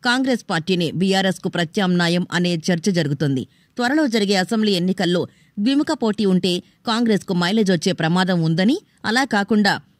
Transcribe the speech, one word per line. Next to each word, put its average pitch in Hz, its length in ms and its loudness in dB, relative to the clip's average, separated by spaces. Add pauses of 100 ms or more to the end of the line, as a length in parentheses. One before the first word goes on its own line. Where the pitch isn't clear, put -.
కాంగ్రెస్ 254 440 -2
పార్టీని 175 420 -2
బీఆర్ఎస్కు 190 580 0
ప్రత్యామ్నాయం 175 840 0
అనే 175 240 -2
చర్చ 170 360 -2
జరుగుతోంది. 143 560 -2 (280)
త్వరలో 277 320 0
జరిగే 208 280 0
అసెంబ్లీ 214 360 0
ఎన్నికల్లో 180 560 0 (320)
ద్విముఖ 277 340 2
పోటీ 220 320 -2
ఉంటే 180 340 2
కాంగ్రెస్కు 220 720 -2
మైలేజ్ 185 380 2
వచ్చే 180 200 0
ప్రమాదం 175 500 0
ఉందని, 180 360 2 (280)
అలా 240 180 0
కాకుండా 202 580 0 (180)